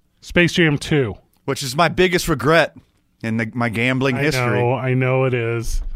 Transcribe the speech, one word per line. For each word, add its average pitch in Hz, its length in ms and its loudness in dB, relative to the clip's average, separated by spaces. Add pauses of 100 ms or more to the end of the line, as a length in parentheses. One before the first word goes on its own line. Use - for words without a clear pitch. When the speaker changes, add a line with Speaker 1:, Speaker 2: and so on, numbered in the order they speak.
(200)
Speaker 1:
Space 170 320 0
Jam 156 260 2
two. 127 360 0 (300)
Speaker 2:
Which 139 180 -6
is 131 140 -6
my 165 120 2
biggest 175 400 2
regret 151 480 2 (460)
in 113 140 -2
the, 113 180 -2
my 120 140 -2
gambling 127 480 0
Speaker 1:
I 139 60 -2
Speaker 2:
history. 123 380 0
Speaker 1:
know, 120 140 2
I 127 200 -2
know 131 320 2
it 127 80 0
is. 117 460 -2 (160)